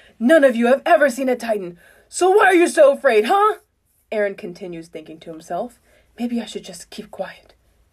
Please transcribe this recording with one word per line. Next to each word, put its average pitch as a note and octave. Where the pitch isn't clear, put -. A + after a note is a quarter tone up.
"None C#4
of B3+
you A#3
have C4
ever D4
seen C4
a B3
Titan, G#3
so F4+
why G#4
are F#4+
you E4+
so C#4+
afraid, A#3
huh?" G4+
Eren G3+
continues F3
thinking D#3
to F3
himself, F3
"Maybe A#3+
I G#3
should -
just -
keep -
quiet. -